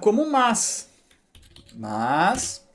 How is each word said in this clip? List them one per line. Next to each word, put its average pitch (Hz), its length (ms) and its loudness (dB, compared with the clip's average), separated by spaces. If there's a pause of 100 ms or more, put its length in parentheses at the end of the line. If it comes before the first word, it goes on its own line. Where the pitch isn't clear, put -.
como 240 260 2
mas. 247 640 0 (880)
Mas, 127 1000 -2